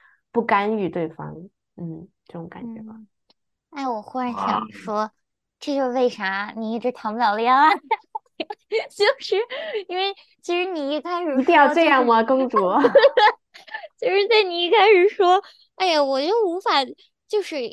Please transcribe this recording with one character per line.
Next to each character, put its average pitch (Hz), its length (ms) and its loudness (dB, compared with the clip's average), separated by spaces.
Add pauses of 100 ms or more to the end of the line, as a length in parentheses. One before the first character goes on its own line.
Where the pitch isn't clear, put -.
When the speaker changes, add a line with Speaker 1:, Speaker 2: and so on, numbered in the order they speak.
(320)
Speaker 1:
不 233 100 -2
干 220 360 -2
预 190 100 -2
对 165 180 -6
方， 151 280 -12 (420)
嗯， 165 320 -12 (160)
这 - 80 -20
种 170 160 -14
感 - 140 -18 (120)
觉 220 80 -16
吧。 220 120 -18
Speaker 2:
嗯。 220 120 -20 (680)
哎， 277 140 -8
我 226 140 -6
忽 233 180 -10
然 247 140 -4
想 214 400 -4
说， 208 280 -6
Speaker 3:
啊。 214 100 -4 (500)
Speaker 2:
这 294 140 -6
就 269 120 0
是 247 60 -4
为 247 160 2
啥 202 480 -6
你 220 160 -6
一 233 60 -4
直 247 140 -4
谈 220 200 -8
不 220 60 -8
了 214 180 0
恋 233 180 2
爱。 302 220 4
<laughs> - 0 -
就 - 1300 -8 (160)
是 - 160 -4 (500)
因 359 100 -8
为 392 180 -4 (280)
其 349 120 -6
实 359 160 -4
你 294 220 -6
一 302 80 -4
开 349 220 -6
始 302 120 -4
说 262 80 0
Speaker 1:
一 - 20 0
定 339 100 2
要 294 200 6
这 330 100 2
样 277 200 2
吗， 226 180 4
Speaker 2:
就 262 140 0
是 262 120 0
Speaker 1:
公 - 0 -
主？ 233 100 -2
Speaker 2:
<laughs> 277 1400 2
就 349 100 0
是 392 180 2
在 440 140 4
你 349 220 -2
一 339 60 0
开 415 220 6
始 370 160 6
说 370 320 2 (360)
，“哎 381 120 -2
呀， 311 140 2
我 269 180 0
就 294 80 -2 (160)
无 349 140 -2
法， 427 120 -4 (580)
就 415 120 -2
是 330 160 -8 (160)